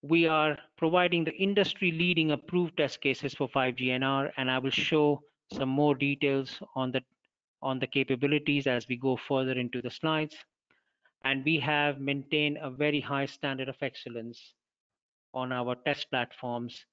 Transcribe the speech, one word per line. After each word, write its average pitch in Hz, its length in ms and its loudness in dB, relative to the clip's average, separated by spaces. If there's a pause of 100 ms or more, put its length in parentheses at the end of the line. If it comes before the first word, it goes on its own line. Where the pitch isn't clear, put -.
We 165 240 4
are 156 300 2 (200)
providing 170 460 4
the 156 100 -2
industry-leading 180 960 2
approved 170 460 0
test 147 240 -2
cases 135 320 -2
for 135 140 -2
five 127 280 0
G 127 160 -2
N 127 120 0
R, 139 340 0
and 131 120 0
I 131 100 0
will 131 120 -2
show 147 500 2 (320)
some 135 160 -2
more 143 260 4
details 139 640 0 (160)
on 131 160 -2
the, 127 100 -2 (600)
on 131 180 -2
the 135 80 -2
capabilities 139 800 0
as 123 200 0
we 127 80 -4
go 127 220 0 (100)
further 131 260 0
into 123 280 -4
the 120 100 -6
slides. 156 440 -2 (880)
And 135 220 0
we 156 140 2
have 147 400 0
maintained 143 600 -2
a 147 80 -8
very 147 300 0
high 139 280 -2
standard 135 420 -6
of 131 120 -10
excellence 120 720 -10 (800)
on 127 180 -4
our 123 240 -2
test - 340 -4
platforms 120 840 -6